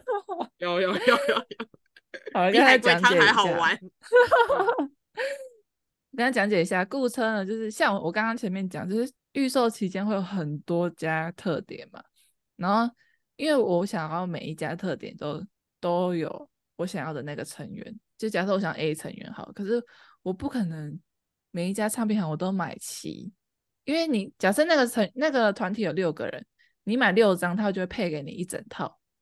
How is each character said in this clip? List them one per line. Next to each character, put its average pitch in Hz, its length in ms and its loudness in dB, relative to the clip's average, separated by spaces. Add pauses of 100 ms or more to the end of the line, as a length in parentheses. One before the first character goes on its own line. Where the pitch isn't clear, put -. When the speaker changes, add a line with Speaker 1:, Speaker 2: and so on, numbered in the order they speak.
(180)
Speaker 1:
<laughs> 359 420 -8
Speaker 2:
有， 175 200 0
有， 185 140 2
有， - 0 -
有， 196 140 0
有。 240 100 6 (1200)
Speaker 1:
好， 185 160 4
Speaker 2:
比 220 80 6
海 262 180 8
龟 202 160 4
汤 175 80 0
还 208 320 6
好 214 120 4
玩。 170 300 2
Speaker 1:
跟 466 1200 2
大 - 80 -20
家 - 60 -20 (140)
讲 - 20 -2
解 554 140 -8
一 523 40 -14 (600)
下。 - 0 -
<laughs> - 100 -20
跟 - 20 -14
大 240 80 2
家 262 60 2
讲 208 180 2
解 196 120 4
一 170 40 2
下， 185 200 0
顾 262 240 0
车 240 140 -4
呢， 220 220 0
就 196 80 -4
是 220 180 -4
像 220 280 2
我 170 120 -4
刚 214 120 0
刚 226 140 0
前 208 140 -4
面 190 180 -4
讲， - 200 -6
就 196 60 -2
是 247 160 -2 (220)
预 269 160 0
售 254 200 2
期 208 200 -4
间 190 160 -4
会 214 100 0
有 196 60 0
很 175 380 -4
多 175 320 0
家 160 420 -2
特 - 280 -4
点 - 300 -14
嘛， - 100 -20 (540)
然 180 180 -2
后 233 160 2 (460)
因 302 140 -2
为 302 80 4
我 185 280 2
想 160 240 -4
要 175 160 -4
每 175 200 -6
一 151 100 -8
家 156 200 -6
特 180 200 -4
点 - 220 -10
都， 147 280 -6 (360)
都 180 340 0
有 170 340 -6 (280)
我 175 100 -4
想 160 180 -6
要 160 60 -6
的 143 100 -6
那 147 140 -8
个 - 80 -8
成 - 260 -14
员， - 300 -14 (180)
就 220 120 -4
假 185 160 0
设 202 80 0
我 190 60 2
想 165 160 -2
A 151 200 -2
成 - 160 -12
员 - 220 -16
好， - 200 -14
可 202 120 -8
是 233 180 -2 (380)
我 180 100 -4
不 185 160 -6
可 254 160 -2
能 156 340 -8 (540)
每 170 180 -2
一 196 40 -2
家 214 160 0
唱 220 180 -2
片 214 100 2
行 170 120 0
我 151 80 -2
都 180 120 -2
买 180 300 -4
齐， - 500 -12 (540)
因 269 100 -2
为 330 140 0
你 214 320 0
假 196 140 4
设 294 100 4
那 339 100 2
个 262 140 4
成-， 226 180 0 (100)
那 294 140 2
个 240 220 4
团 196 220 -4
体 226 80 -4
有 175 100 0
六 165 220 0
个 117 140 -8
人， - 180 -10 (400)
你 208 100 0
买 247 160 4
六 196 240 6
张， 175 220 -2
他 214 120 0
就 190 120 -2
会 185 40 -2
配 180 240 -4
给 151 120 -4
你 143 100 -10
一 180 140 -6
整 - 240 -10
套， - 280 -8 (240)